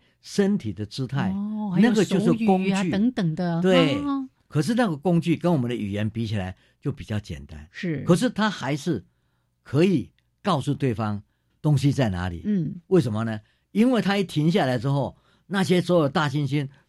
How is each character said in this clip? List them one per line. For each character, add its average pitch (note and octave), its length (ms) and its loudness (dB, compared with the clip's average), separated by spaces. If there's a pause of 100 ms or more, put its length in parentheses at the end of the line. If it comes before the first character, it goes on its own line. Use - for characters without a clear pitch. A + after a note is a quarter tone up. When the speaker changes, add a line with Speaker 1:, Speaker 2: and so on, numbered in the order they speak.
(220)
Speaker 1:
身 G3+ 340 0
体 G#2+ 160 -6
的 G2+ 140 -8
姿 B2+ 220 -8
态。 C3+ 240 -2
Speaker 2:
哦， G#3 420 -6
还 F3+ 60 4
有 A#3 80 8
Speaker 1:
那 A3 80 2
个 G3+ 80 6
就 G3 160 0
是 G#3+ 120 4 (120)
工 F#3+ 180 4
具。 F#3+ 80 0
Speaker 2:
手 - 0 -
语 - 0 -
啊 G3 140 0
等 G3+ 260 2
等 E3+ 240 0
的。 E3+ 260 -2
Speaker 1:
对。 F3 360 4
Speaker 2:
哦。 C#4 320 -4 (200)
Speaker 1:
可 D3 140 0
是 G#3 140 0
那 A#3+ 100 2
个 D#3+ 100 -2
工 E3+ 240 2
具 E3 160 0
跟 F3 160 0
我 D3+ 60 2
们 A#2+ 100 -2
的 B2 60 -4
语 G#2 160 -4
言 G#2 180 -2
比 A2+ 160 -6
起 G#2+ 120 -4
来 F#2 200 -6 (240)
就 C#3 120 -4
比 - 120 -12
较 G#2+ 140 -4
简 C#2+ 280 -10
单。 D2+ 260 -16
Speaker 2:
是。 E3 320 -6
Speaker 1:
可 E3+ 100 4
是 A#3+ 160 2
他 G#3+ 180 -2
还 C#3+ 280 -6
是 C#3+ 280 -4 (600)
可 D3+ 200 2
以 D#3 280 0 (280)
告 E3 200 0
诉 C#3+ 120 -2
对 B2+ 220 -2
方 G#2 260 -4 (400)
东 D3+ 160 4
西 C#3 160 2
在 B2+ 180 2
哪 F2+ 180 -2
里。 E2+ 160 -10
Speaker 2:
嗯。 F#3 420 -2
Speaker 1:
为 F#3 140 4
什 A#2 120 0
么 G#2+ 120 -2
呢？ A2 160 -6 (320)
因 A3+ 180 4
为 A#3 100 2
他 G3 160 0
一 G#3 60 2
停 D#3 280 0
下 E3+ 140 2
来 B2+ 140 0
之 A2 80 -4
后， C#3 320 -2 (300)
那 F#3+ 160 0
些 F3 180 2
所 F3 160 2
有 C#3+ 100 4
大 D3+ 200 0
猩 C#3+ 200 -2
猩 C#3+ 200 -2 (200)